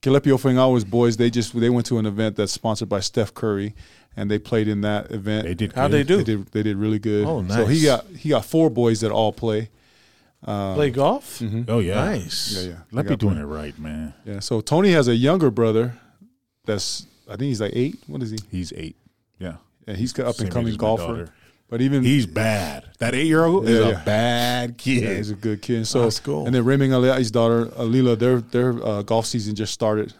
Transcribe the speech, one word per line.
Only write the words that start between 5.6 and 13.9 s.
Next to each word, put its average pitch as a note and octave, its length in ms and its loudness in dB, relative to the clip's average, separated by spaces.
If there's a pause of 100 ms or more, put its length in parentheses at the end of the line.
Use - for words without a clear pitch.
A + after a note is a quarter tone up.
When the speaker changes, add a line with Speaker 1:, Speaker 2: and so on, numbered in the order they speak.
Speaker 3:
How'd C#3 200 0
Speaker 2:
good. D3 80 4
Speaker 3:
they C#3 40 2
do? E3+ 140 4
Speaker 1:
They F#3 60 2
did, G#2+ 240 -2
they G#2+ 160 -2
did G#2 120 -2
really G#2+ 240 0
good. G#2 260 0
Speaker 3:
Oh, B2+ 220 -2
Speaker 1:
So A2 200 2
he C3+ 80 4
Speaker 3:
nice. D#3+ 100 4
Speaker 1:
got, C3 220 2
he D#3 220 -12
got B2+ 160 2
four D#3+ 240 4
boys A#2 300 2
that A2 120 0
all G#2+ 200 2
play. A2 380 -4 (760)
Um, G2+ 320 -4
Speaker 3:
Play D3 140 2
golf? D3 500 -2
Speaker 1:
mm-hmm. A2+ 300 -4
Speaker 2:
Oh, A2+ 100 2
yeah. F#2 240 -2
Speaker 3:
Nice. G#2+ 540 -4
Speaker 1:
Yeah, F#2 40 -6 (100)
yeah. E2 40 -14 (160)
Speaker 2:
Let A#2+ 120 -4
Speaker 1:
They - 0 -
Speaker 2:
me G2+ 80 -6
Speaker 1:
got - 80 -2
Speaker 2:
doing G#2 160 2
Speaker 1:
play. D2 80 -6
Speaker 2:
it - 20 -8
right, D2+ 340 -10
man. D#2 340 -10 (120)